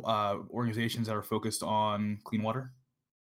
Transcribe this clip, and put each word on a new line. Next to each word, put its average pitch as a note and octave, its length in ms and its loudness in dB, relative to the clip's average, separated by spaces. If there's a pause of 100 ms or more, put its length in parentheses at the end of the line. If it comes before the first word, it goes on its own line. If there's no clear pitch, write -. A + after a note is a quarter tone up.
uh, G#2 340 2 (120)
organizations A#2 560 0
that A2 80 0
are G#2 80 -2
focused A2 400 -2
on G#2 600 0
clean G#2+ 180 0
water A2+ 300 -2 (520)